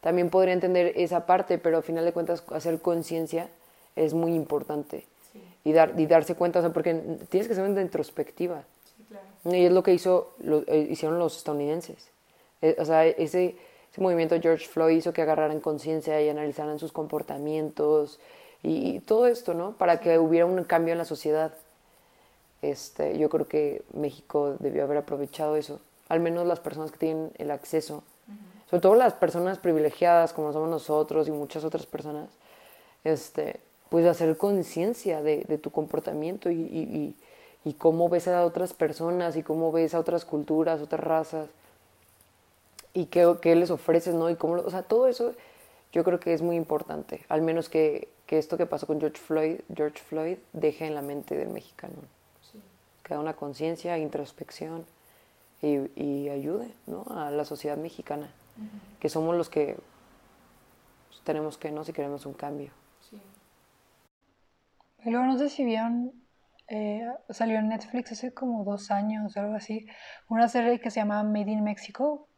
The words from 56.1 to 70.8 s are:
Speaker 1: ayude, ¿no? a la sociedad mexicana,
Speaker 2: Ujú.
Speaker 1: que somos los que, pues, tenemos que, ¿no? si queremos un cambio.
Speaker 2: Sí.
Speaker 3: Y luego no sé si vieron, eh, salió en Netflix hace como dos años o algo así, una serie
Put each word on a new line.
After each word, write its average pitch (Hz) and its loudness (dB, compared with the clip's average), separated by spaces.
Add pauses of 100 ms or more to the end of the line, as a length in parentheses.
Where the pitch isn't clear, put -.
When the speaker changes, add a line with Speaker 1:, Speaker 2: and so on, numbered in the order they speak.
Speaker 1:
ayude, 156 -6 (180)
¿no? 185 -10
a 156 -8
la 147 -2
sociedad 147 -8
mexicana, 151 -10 (280)
Speaker 2:
Ujú. 214 -14 (320)
Speaker 1:
que 156 -4
somos 165 -2
los 170 -2
que, - -2 (1300)
pues, - -20
tenemos 151 -6
que, 156 -10
¿no? 151 -10
si 156 -12
queremos 143 -8
un 139 -14
cambio. 143 -12 (380)
Speaker 2:
Sí. 208 -20 (1800)
Speaker 3:
Y 226 -4
luego 247 2
no 262 2
sé 285 0
si 277 -2
vieron, 233 -2 (560)
eh, 214 -6 (240)
salió 226 -2
en 214 0
Netflix 226 -6
hace 247 -10
como 233 -4
dos 202 -6
años 208 -2
o 208 -4
algo 208 -4
así, 220 -8 (420)
una 226 4
serie 240 2